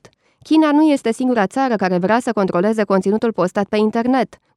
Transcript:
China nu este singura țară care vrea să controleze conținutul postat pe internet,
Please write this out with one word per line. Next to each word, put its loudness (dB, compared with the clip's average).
China 2
nu 4
este 0
singura 0
țară -2
care 0
vrea 0
să -4
controleze 0
conținutul 0
postat -2
pe -4
internet, -2